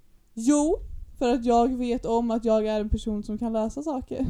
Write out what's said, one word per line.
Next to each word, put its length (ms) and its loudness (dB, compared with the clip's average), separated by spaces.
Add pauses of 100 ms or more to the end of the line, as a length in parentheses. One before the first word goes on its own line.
(340)
Jo, 420 2 (420)
för 160 2
att 120 -2
jag 320 4
vet 280 -2
om 260 0
att 140 0
jag 220 4
är 140 0
en 80 -4
person 340 -2
som 140 -6
kan 160 -2
lösa 300 -2
saker, 460 -4